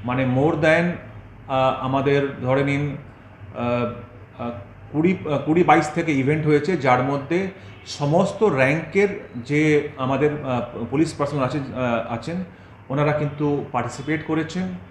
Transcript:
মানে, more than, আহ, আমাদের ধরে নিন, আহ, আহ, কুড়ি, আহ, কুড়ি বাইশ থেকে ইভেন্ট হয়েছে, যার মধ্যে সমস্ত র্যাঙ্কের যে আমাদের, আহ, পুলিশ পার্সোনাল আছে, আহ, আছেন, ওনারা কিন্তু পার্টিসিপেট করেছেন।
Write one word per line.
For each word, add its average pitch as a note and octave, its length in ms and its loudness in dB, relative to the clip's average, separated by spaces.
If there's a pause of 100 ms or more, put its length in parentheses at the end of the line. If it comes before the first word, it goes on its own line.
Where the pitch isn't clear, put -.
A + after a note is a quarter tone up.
মানে, B2+ 220 0
more C3+ 300 2
than, D#3+ 280 4
আহ, C3 1000 -2
আমাদের C#3 560 2
ধরে C3 220 2
নিন, C#3+ 340 0 (600)
আহ, A#2+ 880 -4
আহ, A#2+ 80 -6 (400)
কুড়ি, F3 340 2
আহ, D3 120 -2
কুড়ি D#3+ 260 2
বাইশ D#3 300 4
থেকে E3 180 -2
ইভেন্ট D3 340 2
হয়েছে, D3+ 320 4
যার B2+ 260 4
মধ্যে C#3+ 440 -2 (380)
সমস্ত E3 580 0
র্যাঙ্কের E3 880 2 (160)
যে D3 520 2
আমাদের, C#3 480 0
আহ, B2 160 0 (280)
পুলিশ D#3 240 0
পার্সোনাল C#3+ 320 -2
আছে, C3 120 -2
আহ, A#2+ 560 -2
আছেন, C3+ 220 -6 (540)
ওনারা D3 220 0
কিন্তু D3 600 -2
পার্টিসিপেট C3 560 -4
করেছেন। D#3+ 360 -2 (280)